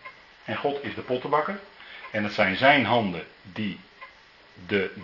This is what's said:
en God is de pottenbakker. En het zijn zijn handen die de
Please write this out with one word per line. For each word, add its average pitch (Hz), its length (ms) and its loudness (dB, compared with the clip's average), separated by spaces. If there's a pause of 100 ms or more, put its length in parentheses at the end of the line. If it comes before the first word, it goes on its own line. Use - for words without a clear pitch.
(440)
en 113 120 -6
God - 280 -2
is 104 100 -8
de 117 60 -8
pottenbakker. 147 600 -2 (500)
En 104 140 -2
het 101 80 -2
zijn 95 240 2
zijn 135 280 6
handen 104 420 2 (160)
die 101 380 -6 (840)
de 95 260 0 (120)